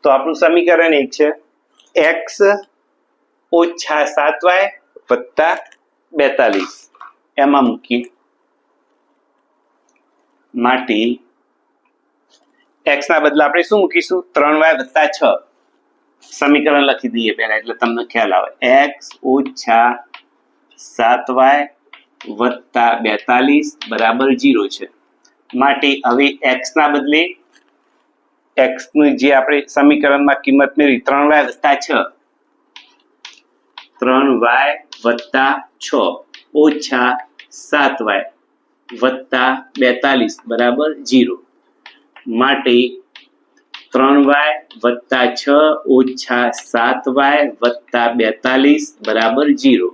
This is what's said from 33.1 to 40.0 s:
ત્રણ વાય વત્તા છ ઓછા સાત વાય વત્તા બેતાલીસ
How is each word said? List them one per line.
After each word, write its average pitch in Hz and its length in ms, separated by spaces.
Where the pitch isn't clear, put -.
ત્રણ 131 300
વાય 131 300
વત્તા 135 480
છ - 40
ઓછા 131 460
સાત 143 340
વાય 98 180
વત્તા 131 480
બેતાલીસ 127 540